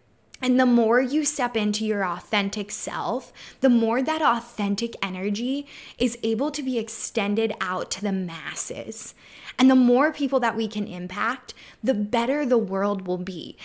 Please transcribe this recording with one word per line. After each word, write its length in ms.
And 180
the 60
more 340
you 240
step 320
into 300
your 180
authentic 640
self, 640
the 100
more 320
that 180
authentic 800
energy 640
is 260
able 280
to 120
be 160
extended 800
out 320
to 100
the 100
masses. 1040
And 120
the 60
more 360
people 280
that 160
we 100
can 200
impact, 680
the 120
better 500
the 140
world 480
will 120
be. 460